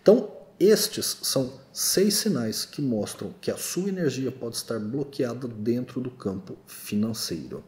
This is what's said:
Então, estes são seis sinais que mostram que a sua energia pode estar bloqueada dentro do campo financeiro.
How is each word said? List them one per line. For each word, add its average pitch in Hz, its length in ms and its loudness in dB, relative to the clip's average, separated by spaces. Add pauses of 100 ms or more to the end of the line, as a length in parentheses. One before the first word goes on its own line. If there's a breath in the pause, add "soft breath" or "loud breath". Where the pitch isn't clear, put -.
Então, 226 300 8 (260)
estes 196 640 4
são - 320 0 (200)
seis 202 420 4
sinais 117 480 0
que - 180 -8
mostram 104 600 -2
que 117 100 -2
a 98 60 -4
sua 185 320 -2
energia 135 420 0
pode 117 240 -10
estar - 240 -6
bloqueada 123 680 -4
dentro 117 520 -2
do 127 100 -4
campo 101 560 -6
financeiro. 98 1040 -4